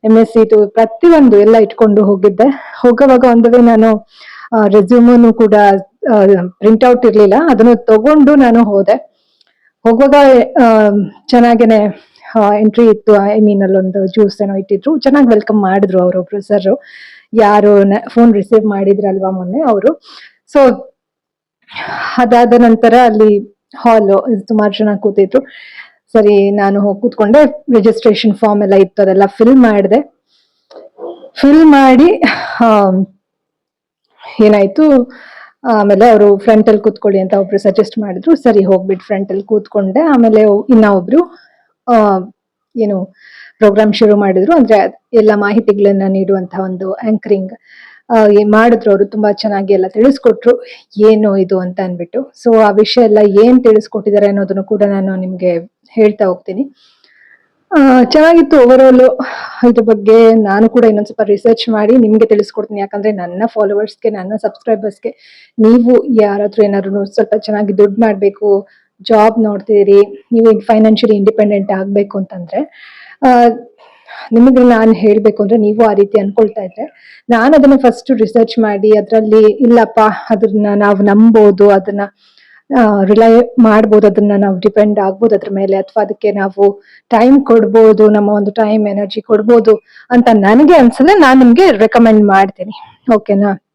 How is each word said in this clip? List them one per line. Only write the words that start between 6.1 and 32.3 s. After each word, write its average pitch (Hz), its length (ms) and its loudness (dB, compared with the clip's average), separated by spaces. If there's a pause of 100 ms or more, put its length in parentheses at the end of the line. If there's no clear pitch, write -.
ಆ, 196 340 2 (120)
ಪ್ರಿಂಟ್ 220 260 2
ಔಟ್ 247 200 2
ಇರ್ಲಿಲ್ಲ, 208 280 2 (160)
ಅದನ್ನು 233 360 0
ತಗೊಂಡು 285 500 2
ನಾನು 233 280 4
ಹೋದೆ. 202 300 0 (920)
ಹೋಗುವಾಗ, 262 320 2 (480)
ಆ, 220 260 2 (380)
ಚೆನ್ನಾಗೇನೆ, 226 760 0 (320)
ಆ, 208 180 0
ಎಂಟ್ರಿ 214 340 0
ಇತ್ತು, 214 260 2
I 208 260 0
mean 208 240 0
ಅಲ್ಲೊಂದು 190 440 -4
ಜ್ಯೂಸ್ 202 340 -2
ಏನೋ 196 140 -6
ಇಟ್ಟಿದ್ರು, 196 420 -4
ಚೆನ್ನಾಗ್ 269 300 0
ವೆಲ್ಕಮ್ 214 340 0
ಮಾಡಿದ್ರು 190 400 -2
ಅವ್ರೊಬ್ರು 180 400 -4
ಸರ್, 202 360 -4 (560)
ಯಾರು 208 500 2
ನ-, 196 100 0 (160)
ಫೋನ್ 233 240 2
ರಿಸೀವ್ 214 320 -2
ಮಾಡಿದ್ರಲ್ವಾ 196 640 -2
ಮೊನ್ನೆ 190 320 -8
ಅವರು. 233 400 -2 (540)
So 262 200 2 (1400)
ಅದಾದ 240 400 2
ನಂತರ 226 360 2 (120)
ಅಲ್ಲಿ 214 520 -2 (200)
ಹಾಲ್, 214 680 0
ಸುಮಾರು 214 300 -4
ಜನ 208 180 -2
ಕೂತಿದ್ರು. 202 440 -2 (760)
ಸರಿ 208 380 0
ನಾನು 202 300 -2
ಹೋಗ್ 202 200 -4
ಕೂತ್ಕೊಂಡೆ, 240 440 0 (300)
ರಿಜಿಸ್ಟ್ರೇಷನ್ 220 600 0
ಫಾರ್ಮ್ 208 280 -2
ಎಲ್ಲ 196 100 -2
ಇತ್ತು 196 280 0
ಅದೆಲ್ಲ 190 240 0
ಫಿಲ್ 233 300 0
ಮಾಡ್ದೆ. 214 460 2 (1400)
ಫಿಲ್ 311 240 4
ಮಾಡಿ, 277 560 4 (400)